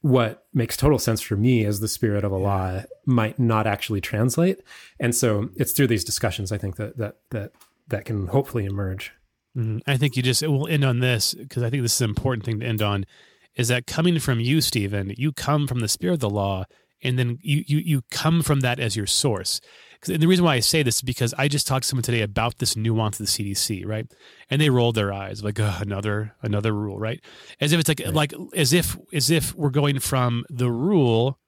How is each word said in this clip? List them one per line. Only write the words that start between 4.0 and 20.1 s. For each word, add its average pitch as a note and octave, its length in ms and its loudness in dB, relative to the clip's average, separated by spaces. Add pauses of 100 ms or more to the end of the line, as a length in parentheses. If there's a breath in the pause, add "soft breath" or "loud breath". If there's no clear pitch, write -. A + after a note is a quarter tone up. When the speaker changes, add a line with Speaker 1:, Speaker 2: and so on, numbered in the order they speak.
Speaker 1:
translate. C#3+ 600 0 (380 loud breath)
And A#2+ 140 0
so A2 440 0
it's - 160 -2
through C#3 140 4
these G#2+ 180 0
discussions, - 460 -4
I G#2 60 -4
think, G2 200 -6
that, G#2+ 200 -10
that, G#2 200 -6 (120)
that, G2+ 220 -8 (380)
that G2+ 160 -4
can G2+ 220 -4
hopefully A#2+ 380 -2
emerge. G2 460 -6 (440)
Speaker 2:
Mm-hmm. A2 300 -4
I C#3 120 0
think C#3 180 0
you B2+ 80 0
just, B2+ 180 2
we'll D3+ 260 0
end D3 180 2
on B2 160 2
this, B2 340 0 (140)
'cause A#2+ 120 -4
I A#2 80 0
think C3 140 -2
this A#2 120 0
is - 60 0
an A2+ 80 2
important A2+ 360 -2
thing A2+ 160 -4
to B2 40 -8
end A2 160 -2
on, G2+ 240 0 (500 soft breath)
is A#2+ 120 0
that B2 200 0
coming E3 320 2
from B2 200 0
you, C3+ 220 2
Stephen, G2+ 560 -2
you C#3 160 -2
come D3 340 0
from B2 120 -4
the A2 100 -2
spirit F3+ 240 -2
of D#3 80 0
the G#2+ 80 0
law, G2 340 -2 (380 soft breath)
and B2+ 180 -2
then A#2+ 220 -2
you, D3 260 0
you, D3 120 0
you D3 300 0
come E3 320 2
from C#3+ 200 2
that B2 180 0
as A2 160 -2
your G2+ 120 -2
source. G#2 520 -2 (400 loud breath)
'Cause, F3+ 140 -6